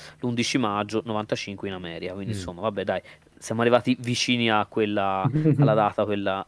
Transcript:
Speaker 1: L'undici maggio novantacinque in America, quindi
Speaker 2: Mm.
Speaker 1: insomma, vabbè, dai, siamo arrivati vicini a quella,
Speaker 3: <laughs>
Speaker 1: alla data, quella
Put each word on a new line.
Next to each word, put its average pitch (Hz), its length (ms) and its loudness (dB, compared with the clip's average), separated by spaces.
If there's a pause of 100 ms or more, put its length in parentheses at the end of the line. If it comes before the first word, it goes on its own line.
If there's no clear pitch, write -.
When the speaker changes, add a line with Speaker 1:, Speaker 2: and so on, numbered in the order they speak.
(220)
Speaker 1:
L'undici 120 360 0
maggio 104 480 0
novantacinque 107 600 -4
in 95 80 -6
America, 90 380 -8
quindi 101 200 -6
Speaker 2:
Mm. - 20 -4
Speaker 1:
insomma, 90 260 -8
vabbè, 98 220 -2
dai, 95 180 -2 (360)
siamo 113 240 -4
arrivati 120 380 4
vicini 120 500 0
a 107 160 4
quella, 98 640 0
Speaker 3:
<laughs> 151 280 2
Speaker 1:
alla 113 160 6
data, 104 280 2
quella 98 440 -2